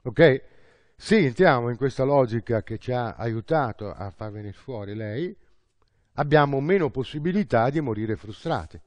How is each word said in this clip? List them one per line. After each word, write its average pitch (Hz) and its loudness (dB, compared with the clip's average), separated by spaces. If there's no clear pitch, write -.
Ok? 131 4
Se - 2
entriamo 135 4
in 120 -4
questa 131 -2
logica 120 0
che 110 -8
ci - -8
ha 120 -4
aiutato 113 -4
a 98 -10
far 107 -12
venire 104 -12
fuori 104 -12
lei, 113 -8
abbiamo 147 2
meno 160 0
possibilità 147 0
di 151 -2
morire 110 -4
frustrati. 101 -8